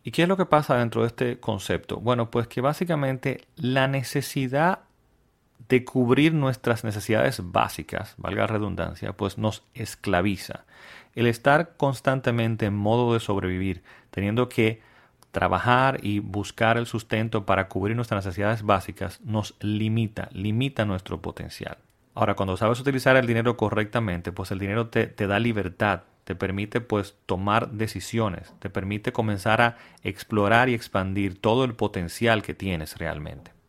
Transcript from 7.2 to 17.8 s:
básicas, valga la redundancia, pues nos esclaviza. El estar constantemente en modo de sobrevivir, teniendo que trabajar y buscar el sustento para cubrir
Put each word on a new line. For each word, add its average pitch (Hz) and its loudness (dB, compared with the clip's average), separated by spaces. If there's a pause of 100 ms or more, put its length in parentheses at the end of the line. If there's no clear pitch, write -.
básicas, - -4
valga 101 -2
la 104 0
redundancia, 98 -4
pues 98 -4
nos 110 -2 (100)
esclaviza. 98 -2 (480)
El 120 2
estar 143 2
constantemente 120 0
en 101 0
modo 117 4
de 113 2
sobrevivir, 92 -2 (260)
teniendo 107 0
que 110 0 (500)
trabajar 123 2
y 104 -2
buscar 104 0
el 120 -2
sustento 113 -2
para 95 2
cubrir 104 -2